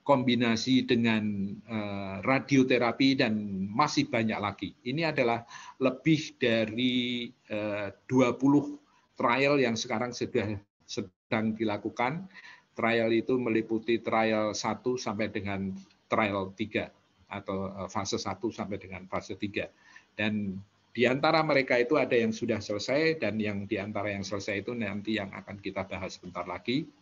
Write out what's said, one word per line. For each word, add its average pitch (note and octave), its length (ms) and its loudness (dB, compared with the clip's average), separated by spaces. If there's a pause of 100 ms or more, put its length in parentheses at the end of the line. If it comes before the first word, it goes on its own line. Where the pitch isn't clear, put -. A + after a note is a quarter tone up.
kombinasi B2 840 4
dengan, G#2+ 680 2 (120)
eh, G2+ 500 -6 (100)
radioterapi, C3 960 4
dan A2+ 120 2 (360)
masih C#3+ 400 2
banyak A2 320 0
lagi. G2+ 280 -4 (120)
Ini D3+ 320 -2
adalah A#2 320 0 (320)
lebih C#3 640 2
dari, A#2+ 880 0 (200)
eh, G#2 380 -4 (220)
dua B2+ 240 6
puluh C#3 480 2 (320)
trial C3+ 480 4
yang A#2 160 2
sekarang A#2 320 -4
sudah G#2+ 480 -2 (240)
sedang A2 720 -4
dilakukan. A2+ 720 -2 (480)
Trial A2+ 400 2
itu A2+ 240 2
meliputi A2+ 640 2
trial A2 560 2
satu B2 400 -2
sampai G#2+ 320 -2
dengan G2 400 -4 (400)
trial G2+ 480 0
tiga G#2 320 -4 (400)
atau, G2 400 -6
eh, F#2+ 240 -8
fase G#2+ 240 -4
satu G#2 320 -4
sampai G2+ 320 -8
dengan F#2+ 240 -14
fase F#2+ 320 -6
tiga. G2+ 320 -6 (480)
Dan G#2 400 -2 (340)
di A#2 160 2
antara D#3 380 2
mereka C3+ 340 2
itu A#2+ 160 2
ada C3 220 4
yang A2+ 180 2
sudah A2 240 -2
selesai D3 640 0
dan G#2+ 180 -2
yang G#2 300 -2
di G#2 100 0
antara G2+ 320 -4
yang G2 160 -6
selesai G2+ 380 -4
itu A#2+ 100 -6
nanti G#2 460 -4
yang G2 100 -6
akan G2+ 300 -14
kita F#2+ 260 -6
bahas F2+ 300 -8
sebentar F2+ 260 -10
lagi. F#2+ 460 -4 (120)